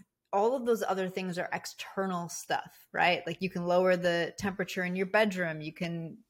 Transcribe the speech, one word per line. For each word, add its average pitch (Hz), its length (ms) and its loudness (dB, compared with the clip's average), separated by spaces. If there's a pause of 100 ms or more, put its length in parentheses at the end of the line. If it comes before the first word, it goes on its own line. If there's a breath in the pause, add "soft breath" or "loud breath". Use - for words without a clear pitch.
(320)
all 220 240 4
of 240 100 -6
those 220 160 4
other 190 280 0
things 185 280 -4
are - 140 -4
external 180 760 -4
stuff, - 640 -8
right? 170 340 4
Like, 175 160 -6
you 185 80 -2
can 175 160 -4
lower 180 300 6
the 170 420 0
temperature 185 440 -4
in 180 140 -2
your 190 100 0
bedroom. 185 540 2
You 151 140 -8
can 170 440 -6 (120)